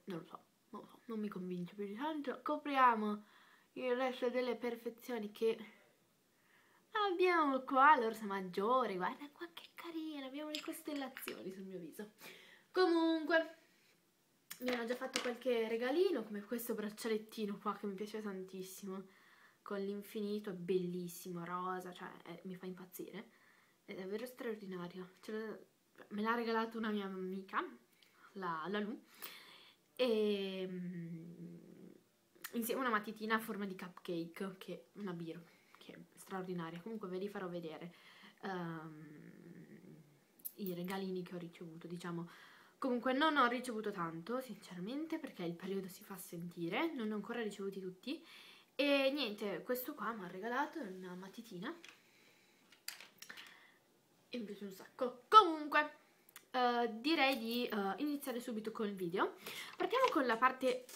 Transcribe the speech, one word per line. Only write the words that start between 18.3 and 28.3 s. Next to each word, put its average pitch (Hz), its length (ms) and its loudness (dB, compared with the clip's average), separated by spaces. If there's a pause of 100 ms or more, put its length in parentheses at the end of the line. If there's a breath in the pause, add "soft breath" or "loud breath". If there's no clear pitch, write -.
con 202 160 -4
l'infinito, 202 720 -2
è - 20 -4
bellissimo, 180 880 -2
rosa, 180 500 -4
cioè, 180 160 -10 (140)
è, 170 200 -10
mi 185 120 -8
fa 180 120 -10
impazzire, 180 600 -10 (560 soft breath)
è - 100 -10
davvero 202 300 -4
straordinario. 185 960 -6
Ce - 100 -10
l'ho, 214 340 -6 (440)
me 208 120 -2
l'ha 226 140 4
regalato 226 420 2
una 220 140 0
mia 208 140 0
amica, 190 600 -4 (680 loud breath)